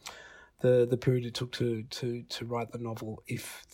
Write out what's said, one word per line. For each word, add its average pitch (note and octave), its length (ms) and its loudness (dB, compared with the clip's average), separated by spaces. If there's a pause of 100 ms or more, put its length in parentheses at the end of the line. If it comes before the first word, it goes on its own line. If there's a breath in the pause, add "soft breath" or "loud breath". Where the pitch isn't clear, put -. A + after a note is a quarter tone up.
(600 loud breath)
the, B2 280 8
the B2+ 80 4
period B2 280 2
it A#2 80 -6
took B2 200 -4
to, A#2 300 0
to, A#2+ 400 -6
to - 220 -10
write A#2 260 -4
the A#2+ 80 -8
novel A2+ 480 -8
if - 460 -8